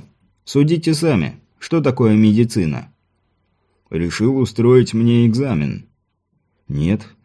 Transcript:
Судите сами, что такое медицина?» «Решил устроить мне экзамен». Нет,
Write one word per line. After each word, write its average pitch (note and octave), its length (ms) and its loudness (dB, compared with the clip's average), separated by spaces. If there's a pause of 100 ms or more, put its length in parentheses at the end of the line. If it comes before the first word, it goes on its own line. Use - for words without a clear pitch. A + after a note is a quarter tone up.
(460)
Судите D#3+ 480 0
сами, D3 460 -2 (200)
что - 220 -4
такое B2 340 2
медицина?» G#2+ 800 0 (960)
«Решил F2 480 -2
устроить A#2+ 560 2
мне A#2 340 2
экзамен». G#2 600 -4 (840)
Нет, D#2+ 360 -4 (180)